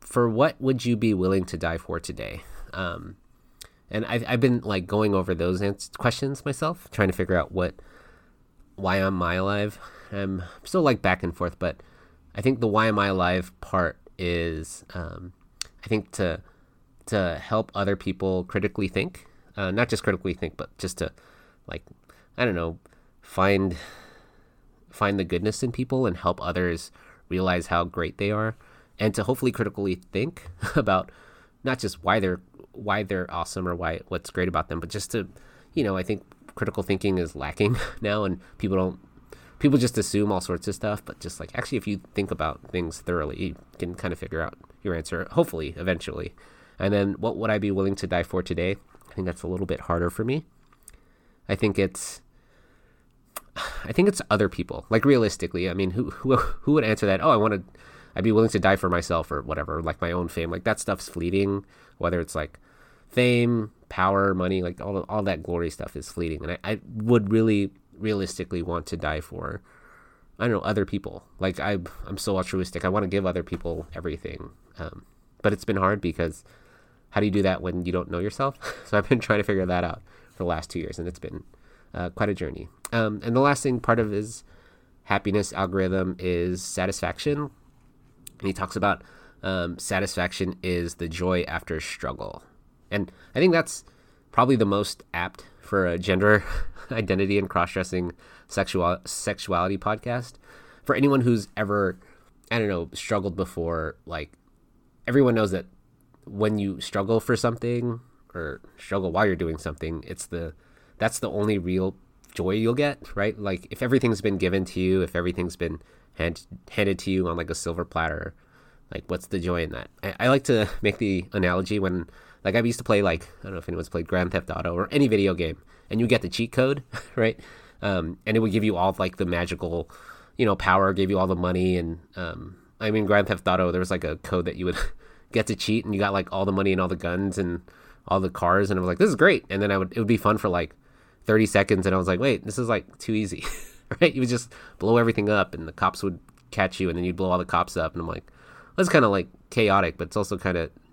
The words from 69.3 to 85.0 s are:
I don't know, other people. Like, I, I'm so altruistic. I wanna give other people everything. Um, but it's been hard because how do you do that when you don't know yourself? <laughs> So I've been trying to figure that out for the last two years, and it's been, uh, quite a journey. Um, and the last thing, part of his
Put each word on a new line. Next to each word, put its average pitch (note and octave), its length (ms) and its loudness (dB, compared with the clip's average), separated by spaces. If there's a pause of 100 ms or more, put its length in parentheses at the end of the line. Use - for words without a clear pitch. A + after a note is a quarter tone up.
I A2 60 -2
don't A#2+ 80 2
know, G2+ 80 2
other G2 260 0
people. - 380 -8 (140)
Like, F#2 220 -2
I, G2 180 -2 (280)
I'm G2 100 -8
so G2 200 -2
altruistic. F#2 480 -2
I F#2+ 40 0
wanna G2 200 2
give F#2+ 180 0
other F2 160 0
people E2 520 -6
everything. D#2+ 560 -8 (280)
Um, - 260 -12 (380)
but G#2 100 4
it's G2 120 -4
been G2+ 120 0
hard F#2+ 240 4
because E2 440 -2 (640)
how G#2 100 0
do G#2 60 4
you G2 60 2
do G2+ 100 4
that F#2 180 2
when F2+ 240 -4
you F2+ 80 -2
don't F2 180 -2
know F2 80 -4
yourself? G#2+ 380 -4 (260)
<laughs> - 40 -20
So G#2+ 100 2
I've - 120 2
been B2 120 4
trying G#2+ 200 2
to G2 40 0
figure F#2+ 220 2
that F2+ 180 2
out D#2+ 180 -6 (280)
for - 80 -16
the F2 100 -2
last D#2+ 220 -4
two F2 80 -8
years, - 200 -8
and E2 80 -8
it's F2 120 -10
been, - 260 -12 (500)
uh, F2 160 -6
quite G#2 180 -2
a G2+ 60 0
journey. D#2 340 -8 (240)
Um, G#2+ 300 0
and A#2 140 0
the C3 40 6
last C#3 220 4
thing, B2 160 0
part B2 220 4
of G#2+ 100 0
his G#2+ 320 -4 (640)